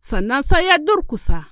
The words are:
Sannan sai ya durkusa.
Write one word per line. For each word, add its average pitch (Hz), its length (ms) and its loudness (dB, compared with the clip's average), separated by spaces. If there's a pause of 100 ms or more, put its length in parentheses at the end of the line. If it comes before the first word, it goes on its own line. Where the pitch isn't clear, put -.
Sannan 220 420 -4
sai 349 240 2
ya 359 120 2
durkusa. - 720 0